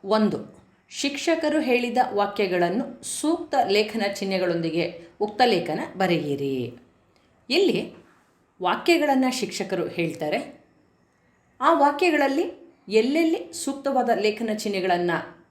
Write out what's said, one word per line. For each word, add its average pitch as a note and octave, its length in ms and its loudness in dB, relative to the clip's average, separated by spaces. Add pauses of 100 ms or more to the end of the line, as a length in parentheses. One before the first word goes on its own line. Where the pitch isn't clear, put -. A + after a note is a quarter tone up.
ಒಂದು, G3+ 600 0 (240)
ಶಿಕ್ಷಕರು D#4 720 0
ಹೇಳಿದ A#3+ 380 0 (140)
ವಾಕ್ಯಗಳನ್ನು G3 880 0
ಸೂಕ್ತ E4 520 -4 (140)
ಲೇಖನ G#3 340 2 (100)
ಚಿಹ್ನೆಗಳೊಂದಿಗೆ E3+ 880 -2 (180)
ಉಕ್ತಲೇಖನ G#3 600 0 (160)
ಬರೆಯಿರಿ. C#3 800 -2 (760)
ಇಲ್ಲಿ E4 440 0 (680)
ವಾಕ್ಯಗಳನ್ನು C4 720 2
ಶಿಕ್ಷಕರು F3+ 520 -4
ಹೇಳ್ತಾರೆ, E3 800 -4 (960)
ಆ D4 120 4
ವಾಕ್ಯಗಳಲ್ಲಿ D4 1000 2 (140)
ಎಲ್ಲೆಲ್ಲಿ C#4+ 640 2
ಸೂಕ್ತವಾದ C4+ 640 -2
ಲೇಖನ G#3+ 400 -2
ಚಿಹ್ನೆಗಳನ್ನು F3+ 840 -2 (140)